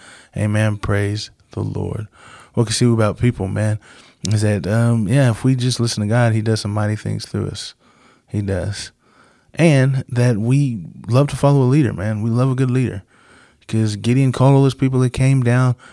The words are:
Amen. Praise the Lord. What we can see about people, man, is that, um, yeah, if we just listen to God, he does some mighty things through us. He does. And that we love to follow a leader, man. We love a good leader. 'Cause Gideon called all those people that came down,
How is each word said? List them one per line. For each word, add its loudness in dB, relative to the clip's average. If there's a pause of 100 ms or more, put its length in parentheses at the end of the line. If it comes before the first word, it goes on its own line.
(360)
Amen. 0
Praise -4 (200)
the -8
Lord. -6 (480)
What 2
we -2
can -6
see 0
about 2
people, -2
man, -2 (440)
is -2
that, 0
um, 0
yeah, 2
if -4
we 2
just -2
listen -2
to -2
God, 2
he 0
does 0
some -6
mighty -2
things -6
through -6
us. -12 (540)
He -4
does. -6 (600)
And 2
that 2
we -2 (220)
love 2
to -6
follow 4
a 2
leader, 2
man. -4
We -2
love 2
a -2
good 0
leader. -2 (640)
'Cause 0
Gideon 2
called 4
all 6
those 2
people 0
that 2
came 2
down, 2 (180)